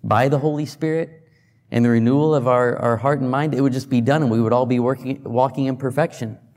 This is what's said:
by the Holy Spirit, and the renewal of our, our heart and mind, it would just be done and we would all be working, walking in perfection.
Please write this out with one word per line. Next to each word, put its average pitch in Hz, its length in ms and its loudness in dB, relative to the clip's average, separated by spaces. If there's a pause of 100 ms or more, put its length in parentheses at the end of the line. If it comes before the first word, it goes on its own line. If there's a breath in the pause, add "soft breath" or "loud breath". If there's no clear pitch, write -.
by 113 240 2
the 143 100 2
Holy 151 280 -2
Spirit, 160 600 -6 (420 soft breath)
and 117 140 2
the 120 40 4
renewal 131 460 2
of 127 120 0
our, 123 300 2
our 117 220 0
heart 139 220 0
and 127 100 -2
mind, 139 240 -2
it 127 80 0
would 139 100 2
just 131 160 -6
be 123 140 2
done 139 200 2
and 123 80 0
we 113 100 0
would 110 120 2
all 123 140 2
be 123 120 0
working, 131 460 -4
walking 131 400 -2
in 131 120 -4
perfection. 131 640 -4 (180)